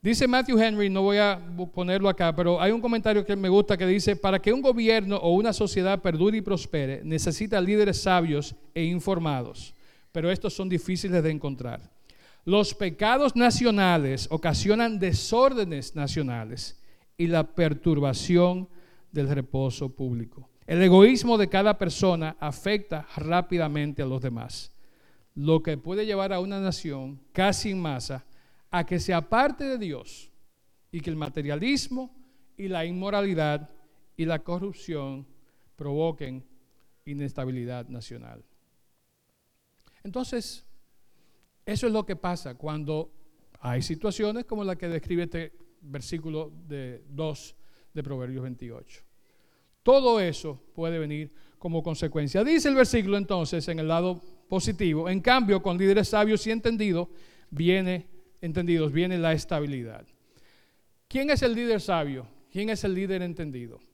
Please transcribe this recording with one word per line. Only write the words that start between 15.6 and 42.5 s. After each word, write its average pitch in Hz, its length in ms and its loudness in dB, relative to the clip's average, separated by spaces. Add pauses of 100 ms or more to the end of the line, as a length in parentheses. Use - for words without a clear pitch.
nacionales 123 840 -6 (360)
y 170 100 0
la 165 160 4
perturbación 170 1300 2 (420)
del 143 160 -2
reposo 135 600 -2
público. 123 600 -8 (160)
El 170 160 2
egoísmo 214 560 8
de 202 120 2
cada 202 280 2
persona 170 600 0
afecta 160 760 -4
rápidamente 151 840 0
a 143 40 -2
los 131 160 -4
demás, 120 520 -8 (600)
lo 156 280 2
que 160 160 -4
puede 185 280 -4
llevar 196 280 -2
a 180 60 -2
una 196 200 -4
nación 139 600 -6 (100)
casi 196 400 0
en 190 80 -4
masa 139 460 -6 (460)
a 175 140 0
que 180 140 -2
se 185 140 -2
aparte 247 500 2
de 269 140 -4
Dios 156 540 -10 (600)
y 170 80 -6
que 170 100 -8
el 160 60 -4
materialismo 156 1000 -4 (440)
y 196 100 -8
la 170 180 -2
inmoralidad 180 840 -2 (480)
y 165 80 -2
la 160 140 -2
corrupción 156 880 -8 (480)
provoquen 143 720 -4 (600)
inestabilidad 127 840 -6
nacional". 117 560 -16 (1600)
Entonces, 240 600 -8 (1000)
eso 214 220 -2
es 214 60 0
lo 214 120 -2
que 196 100 -6
pasa 170 400 -6